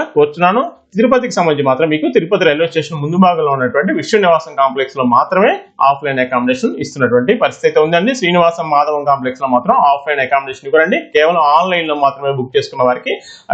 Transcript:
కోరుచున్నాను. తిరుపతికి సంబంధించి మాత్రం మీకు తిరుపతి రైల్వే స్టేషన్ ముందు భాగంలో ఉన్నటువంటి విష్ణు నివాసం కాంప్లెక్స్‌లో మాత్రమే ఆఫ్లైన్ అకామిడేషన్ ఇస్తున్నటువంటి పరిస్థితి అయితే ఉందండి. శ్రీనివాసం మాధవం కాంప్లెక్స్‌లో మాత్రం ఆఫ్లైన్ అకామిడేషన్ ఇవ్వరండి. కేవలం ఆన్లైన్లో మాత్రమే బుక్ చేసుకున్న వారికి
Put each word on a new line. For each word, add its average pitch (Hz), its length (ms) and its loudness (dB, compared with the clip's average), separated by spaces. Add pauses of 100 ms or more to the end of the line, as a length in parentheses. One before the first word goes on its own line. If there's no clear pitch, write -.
(160)
కోరుచున్నాను. 175 460 2 (340)
తిరుపతికి 240 400 2
సంబంధించి 156 320 0
మాత్రం 135 260 0
మీకు 156 220 -2
తిరుపతి 190 320 0
రైల్వే 156 240 0
స్టేషన్ 156 320 -6
ముందు 170 220 -4
భాగంలో 160 300 2
ఉన్నటువంటి 135 440 -2
విష్ణు - 240 -2
నివాసం 160 360 2
కాంప్లెక్స్‌లో 135 440 -2 (100)
మాత్రమే 147 380 2 (380)
ఆఫ్లైన్ 139 340 -2
అకామిడేషన్ 127 500 -2 (100)
ఇస్తున్నటువంటి 123 480 0 (120)
పరిస్థితి 147 260 -2
అయితే 156 160 0
ఉందండి. 175 340 0
శ్రీనివాసం 170 540 0
మాధవం 147 360 0
కాంప్లెక్స్‌లో 127 460 -2
మాత్రం 180 200 0 (180)
ఆఫ్లైన్ 143 320 -4
అకామిడేషన్ 135 440 -4
ఇవ్వరండి. 160 300 2 (160)
కేవలం 160 260 2 (140)
ఆన్లైన్లో 170 480 0
మాత్రమే 139 360 -2
బుక్ 127 180 -8
చేసుకున్న 127 320 0
వారికి 127 260 -4 (380)